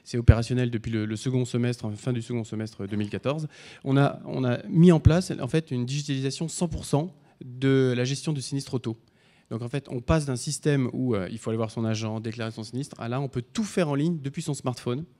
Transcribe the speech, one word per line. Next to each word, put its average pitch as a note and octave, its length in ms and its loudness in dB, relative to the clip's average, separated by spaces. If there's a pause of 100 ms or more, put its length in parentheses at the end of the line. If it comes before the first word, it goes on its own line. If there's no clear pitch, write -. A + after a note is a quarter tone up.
c'est - 160 -4
opérationnel A#2 500 4
depuis A2+ 220 -4
le, G#2+ 160 -2
le A2 80 -4
second B2+ 280 -2
semestre, A#2+ 420 -2
enfin, G#2 100 -4
fin B2 180 -4
du A#2 80 -2
second A#2 220 -4
semestre G#2+ 420 -6
deux G2+ 100 -4
mille G#2 140 0
quatorze, C#3+ 380 -2 (360)
on C3+ 140 2
a, C#3+ 280 4
on C3 180 -4
a B2 240 0
mis F3 240 8
en E3 80 8
place E3+ 420 6
en C3 60 -2
fait D#3+ 240 0
une B2 160 -2
digitalisation C#3 600 -4
cent F3 200 -4
pour D#3+ 180 -6
cent D3+ 260 0 (320)
de C3 540 2
la B2 60 0
gestion C#3 300 -2
du C3+ 80 -2
sinistre C#3 340 -6
auto. A2+ 220 -4 (520)
Donc A2+ 140 -6
en A#2+ 40 -8
fait, C#3 220 -6
on C3 100 -6
passe D3+ 280 2
d'un C3 80 -2
système C#3+ 580 0
où, B2+ 220 0
euh, F#2 160 -2
il A2+ 80 -8
faut - 100 -6
aller A2+ 80 -2
voir A2+ 140 -2
son A#2 140 -4
agent, A2 340 -2
déclarer A2+ 320 -6
son A2+ 120 -10
sinistre, C3 360 -8
à A#2 80 -6
là B2 120 -2
on C#3+ 100 -4
peut B2+ 120 -4
tout - 220 -4
faire F#3 260 0
en C#3 60 2
ligne D#3 260 2
depuis C#3 220 -6
son D3+ 100 -2
smartphone, B2+ 520 -4 (140)